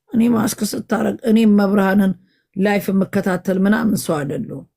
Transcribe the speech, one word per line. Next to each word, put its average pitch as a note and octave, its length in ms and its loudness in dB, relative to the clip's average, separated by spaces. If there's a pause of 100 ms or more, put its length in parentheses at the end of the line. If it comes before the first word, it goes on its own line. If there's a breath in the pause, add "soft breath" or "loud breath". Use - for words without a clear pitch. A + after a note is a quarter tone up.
(100)
እኔ A3+ 200 0
ማስክ A3 360 -2
ስታረግ A3 580 -4
እኔ A3 140 2 (120)
መብርሃንን G3 600 2 (440)
ላይፍ G3+ 300 0
የምከታተል F#3+ 760 -2
ምናምን G#3+ 380 2
ሰው - 160 -4
አይደለሁም። C#3+ 520 -8 (100)